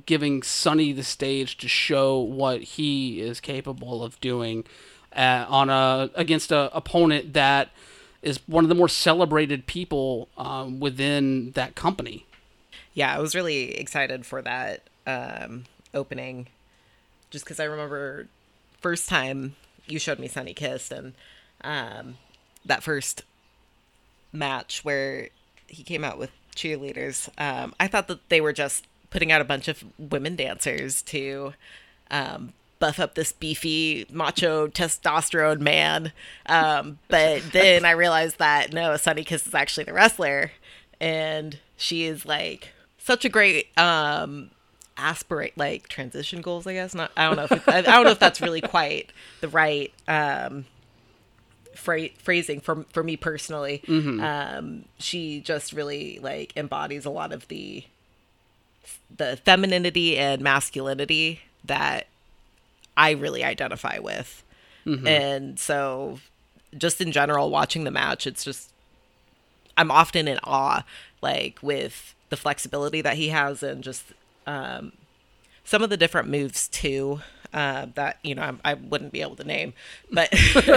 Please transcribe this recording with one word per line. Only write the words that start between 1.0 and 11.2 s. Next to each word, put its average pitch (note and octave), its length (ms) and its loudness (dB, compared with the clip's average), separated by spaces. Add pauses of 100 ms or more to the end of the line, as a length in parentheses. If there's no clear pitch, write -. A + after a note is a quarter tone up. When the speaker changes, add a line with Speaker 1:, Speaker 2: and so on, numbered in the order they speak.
Speaker 1:
stage C3+ 540 -4
to B2+ 100 -10
show C3+ 520 2
what B2+ 420 -2
he C3+ 600 -4
is A#2+ 180 -6
capable B2+ 640 -8
of A#2 180 -12
doing, A#2 440 -4 (500)
uh, B2+ 340 4
on C3+ 200 4
a, C3 460 4
against D#3+ 360 0
a C#3+ 240 2
opponent D#3 580 2
that C#3 360 4 (520)
is C#3 260 -4
one D#3+ 180 6
of D#3 40 6
the F3 60 6
more F3 140 6
celebrated D#3 760 2
people, C3+ 640 -2 (100)
um, C3 420 -8
within C3+ 720 0